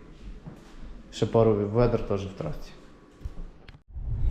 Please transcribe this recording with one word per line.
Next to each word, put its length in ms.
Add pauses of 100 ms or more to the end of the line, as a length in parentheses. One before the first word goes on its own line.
(1160)
ще 120
пару 280
ведер 540
теж 180
в 60
траці. 380 (1600)